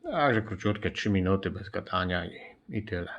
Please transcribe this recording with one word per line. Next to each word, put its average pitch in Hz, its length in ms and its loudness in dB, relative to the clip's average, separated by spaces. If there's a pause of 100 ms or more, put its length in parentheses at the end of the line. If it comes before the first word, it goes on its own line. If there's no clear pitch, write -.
Także 143 380 4
króciutkie, 104 500 -2
trzy - 180 -2
minuty 95 420 4
bez 92 180 -8
gadania 90 560 0
i, - 140 -12 (300)
i 107 160 -4
tyle. 87 340 -4